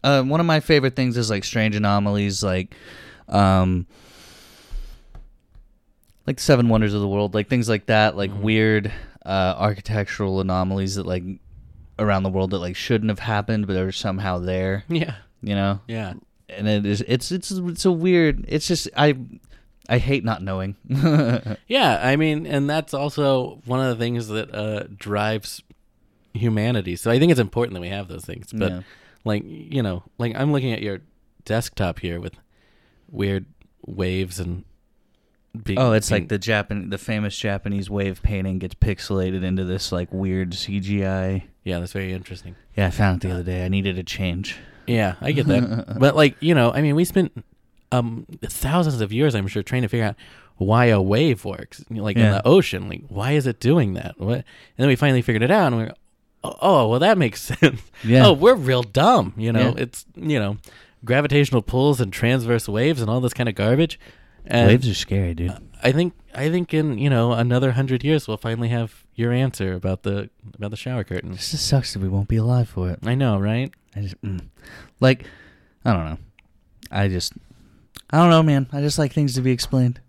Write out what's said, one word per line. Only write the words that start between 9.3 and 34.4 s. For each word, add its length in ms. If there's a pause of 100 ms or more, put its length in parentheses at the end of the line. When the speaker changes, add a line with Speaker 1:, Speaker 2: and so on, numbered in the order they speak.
Speaker 1:
architectural 840
anomalies 540
that, 100
like, 180 (760)
around 260
the 60
world 220
that, 80
like, 160
shouldn't 340
have 100
happened, 480
but 100
are 140
somehow 480
there. 500
Speaker 2:
Yeah. 260 (260)
Speaker 1:
You 140
know? 320
Speaker 2:
Yeah. 260 (360)
Speaker 1:
And 180
it 180
is, 220
it's, 240
it's, 200
it's 340
a 60
weird, 560
it's 200
just, 300
I, 180 (720)
I 80
hate 260
not 200
knowing. 320 (120)
<laughs> 720 (100)
Speaker 2:
Yeah, 360
I 140
mean, 280
and 240
that's 240
also 720
one 140
of 180
the 60
things 240
that, 260
uh, 300 (120)
drives 680 (680)
humanity. 640
So 160
I 80
think 120
it's 80
important 360
that 60
we 80
have 180
those 180
things. 260
But, 200
Speaker 1:
Yeah. 100 (420)
Speaker 2:
like, 220
you 380
know, 200 (140)
like, 180
I'm 160
looking 220
at 80
your 200 (440)
desktop 540
here 200
with 160 (760)
weird 340 (400)
waves 540
and 240 (1000)